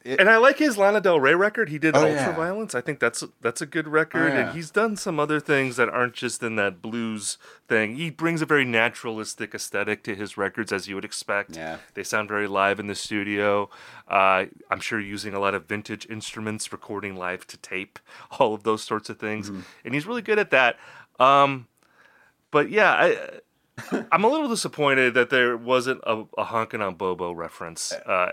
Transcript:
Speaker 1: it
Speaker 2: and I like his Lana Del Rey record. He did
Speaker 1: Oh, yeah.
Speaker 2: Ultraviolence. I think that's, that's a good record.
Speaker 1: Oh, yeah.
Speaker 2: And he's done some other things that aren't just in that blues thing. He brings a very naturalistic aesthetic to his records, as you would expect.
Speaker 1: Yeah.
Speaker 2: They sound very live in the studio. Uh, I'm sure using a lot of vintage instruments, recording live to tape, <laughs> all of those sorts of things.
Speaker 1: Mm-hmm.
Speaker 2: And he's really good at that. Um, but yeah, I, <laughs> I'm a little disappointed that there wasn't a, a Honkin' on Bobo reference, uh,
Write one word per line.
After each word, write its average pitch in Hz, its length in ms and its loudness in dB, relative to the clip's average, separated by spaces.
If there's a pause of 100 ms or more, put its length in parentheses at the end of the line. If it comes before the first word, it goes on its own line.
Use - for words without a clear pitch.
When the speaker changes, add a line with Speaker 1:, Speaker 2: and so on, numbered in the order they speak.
Speaker 1:
it 127 160 0
Speaker 2:
and 196 100 6
I 226 80 6
like 269 200 6
his 277 200 2
Lana 202 240 4
Del 175 180 4
Rey 135 140 6
record. 202 340 0
He 151 100 -8
did 156 180 4
Speaker 1:
Oh, 151 100 6
yeah. 147 280 0
Speaker 2:
Ultraviolence. 185 400 -4
I 123 60 -4
think 143 200 -6
that's, 120 220 0 (200)
that's 120 180 -2
a 160 60 -8
good 156 220 -4
record. 156 440 0
Speaker 1:
Oh, - 20 0
yeah. 127 140 0
Speaker 2:
And 113 80 -8
he's 165 140 -12
done 214 260 0
some 170 240 -4
other 147 200 2
things 135 360 0
that 120 140 4
aren't 120 240 -2
just 117 280 -8
in 110 140 -4
that 101 240 0
blues 110 560 -6 (300)
thing. 110 300 0
He 165 140 -6
brings 165 300 -2
a 156 60 -2
very 147 180 4
naturalistic 113 880 -2
aesthetic 104 500 -4
to 110 100 -6
his 98 240 -10
records, 98 340 -4
as 98 160 -4
you 98 60 -10
would 95 100 -8
expect. 101 520 -6
Speaker 1:
Yeah. 80 220 -10 (160)
Speaker 2:
They 101 100 -8
sound 107 240 -2
very 104 200 -2
live 98 320 2
in 101 60 -8
the 101 80 -6
studio. 101 760 -2 (400)
Uh, 95 380 4 (240)
I'm 98 100 -4
sure - 200 -6
using 101 340 -10
a 98 60 -4
lot 98 140 0
of 95 120 -6
vintage 104 420 -8
instruments, 107 640 -10
recording 98 440 -10
live 90 320 -6
to - 100 -18
tape, - 400 -12 (180)
<laughs> - 220 -10
all 110 160 4
of 104 80 -10
those 110 200 0
sorts 107 280 -6
of 107 80 -14
things. 107 320 -6
Speaker 1:
Mm-hmm. 98 100 -10 (240)
Speaker 2:
And 120 100 -6
he's 147 120 -4
really 233 160 -6
good 214 160 0
at 196 140 0
that. 131 260 4 (420)
Um, 139 460 6 (840)
but 147 200 2
yeah, 190 220 4
I, - 1120 -2
<laughs> - 60 -8
I'm 170 120 6
a 226 40 6
little 294 200 0
disappointed 139 680 2
that 123 160 4
there 123 260 2
wasn't 123 500 0
a, 110 180 -2 (120)
a 107 100 0
Honkin' 113 380 -4
on 92 100 -4
Bobo 90 380 -4
reference, 85 600 -10
uh, 92 400 -2